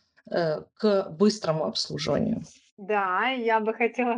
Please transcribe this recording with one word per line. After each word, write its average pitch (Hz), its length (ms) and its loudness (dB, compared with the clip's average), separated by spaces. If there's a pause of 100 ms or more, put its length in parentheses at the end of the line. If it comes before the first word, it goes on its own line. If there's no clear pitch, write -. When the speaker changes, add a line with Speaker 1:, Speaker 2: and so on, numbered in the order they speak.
(320)
Speaker 1:
э, - 40 0
э, 160 260 0 (160)
к 196 320 2
быстрому 165 560 2
обслуживанию. - 760 -2 (360)
Speaker 2:
Да, 196 520 0
я 226 300 2
бы 220 140 0
хотела 233 440 0